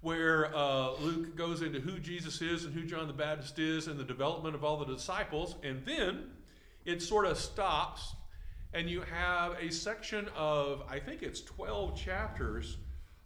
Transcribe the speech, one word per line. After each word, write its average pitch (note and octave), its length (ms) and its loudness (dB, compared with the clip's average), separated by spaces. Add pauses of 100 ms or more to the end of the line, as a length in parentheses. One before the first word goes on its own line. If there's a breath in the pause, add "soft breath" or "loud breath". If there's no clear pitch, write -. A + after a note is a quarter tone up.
where, D#3+ 540 6
uh, C3+ 400 4
Luke E3 420 0
goes E3+ 260 0
into D3 160 0
who F3 220 -4
Jesus E3 420 -4
is E3 220 0
and D3 100 -6
who E3 80 -2
John E3 240 -4
the D3 60 -4
Baptist D3 480 -2
is D#3+ 260 2
and D3+ 120 -4
the C3 60 -2
development D3+ 520 0
of C#3+ 80 -2
all D3+ 120 4
the C#3 160 -2
disciples. F3 720 -2
And C3 240 -4
then B3 460 0 (520 loud breath)
it E3+ 160 0
sort G#3 240 6
of E3 140 4
stops, - 800 0 (580 loud breath)
and E3+ 160 0
you F3 120 -2
have F3 580 2
a E3+ 100 -2
section G#3 640 -2
of, C#3+ 540 2
I C#3 80 -4
think B3+ 240 -8
it's - 180 -6
twelve G3+ 560 -4
chapters, C3+ 800 -2 (480 loud breath)